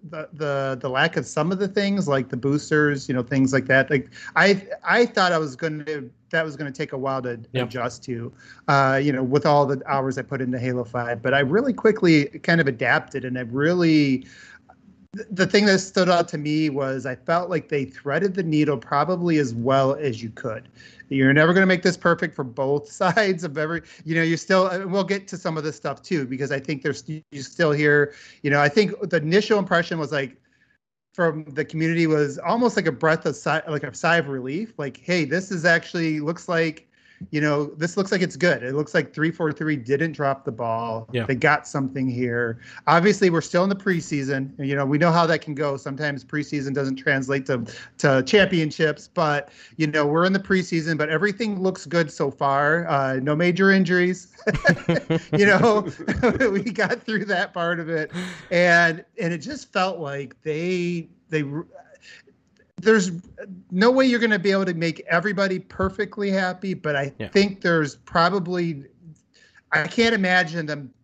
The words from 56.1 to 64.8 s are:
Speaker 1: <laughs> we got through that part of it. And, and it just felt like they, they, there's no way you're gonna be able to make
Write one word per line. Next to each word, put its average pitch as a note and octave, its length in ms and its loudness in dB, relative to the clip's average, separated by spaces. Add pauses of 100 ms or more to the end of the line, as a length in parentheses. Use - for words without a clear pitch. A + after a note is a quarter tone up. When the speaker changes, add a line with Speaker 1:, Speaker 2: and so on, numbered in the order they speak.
Speaker 1:
<laughs> A3+ 300 2
we G3 120 0
got G#3 400 -2
through G#3+ 220 -4
that G3 280 -2
part E3+ 280 -2
of D#3+ 80 -10
it. D#3 220 -4 (380)
And, E3+ 540 4 (180)
and E3+ 120 -2
it E3 60 -6
just A#3+ 340 -14
felt F#3 260 -2
like C#3 440 -10
they, F3 640 -4 (200)
they, D#3 140 -2 (1300)
there's G3 340 2 (600)
no G3 200 4
way C4 140 4
you're A#3+ 140 2
gonna G#3+ 200 2
be F#3+ 120 0
able G3 140 0
to F3+ 80 -4
make E3 360 -4